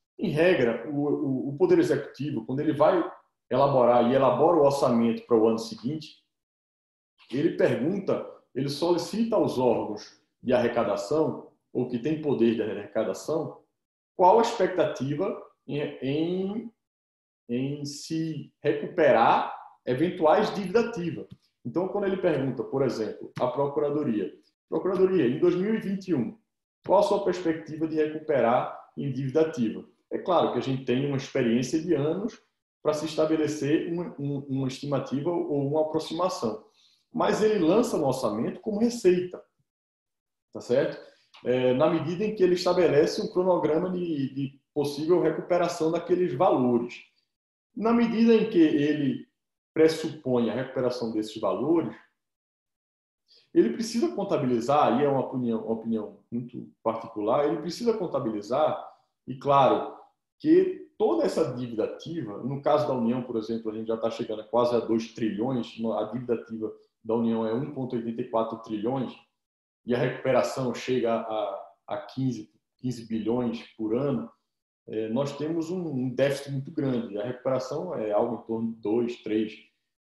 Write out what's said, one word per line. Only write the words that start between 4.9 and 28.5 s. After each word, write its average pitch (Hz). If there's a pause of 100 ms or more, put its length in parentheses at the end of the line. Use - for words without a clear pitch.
para 117
o 110
ano 110
seguinte, 135 (1040)
ele 151
pergunta, 143 (280)
ele 139
solicita 180
aos 127
órgãos 107 (220)
de 120
arrecadação, 120 (220)
ou 123
que 120
tem 151
poder 117
de 110
arrecadação, 107 (560)
qual 190
a -
expectativa 160 (240)
em, 143
em, 185 (760)
em 139
se 160 (100)
recuperar 143 (320)
eventuais 165
dívidas 196
ativas. 165 (380)
Então, 170
quando 202
ele 190
pergunta, 135
por 131
exemplo, 113
à 123
Procuradoria, 143 (360)
"Procuradoria, 185
em 131
dois 175
mil 202
e -
vinte 190
e 175
um, - (480)
qual 190
a -
sua 202
perspectiva 160
de 151
recuperar 151 (180)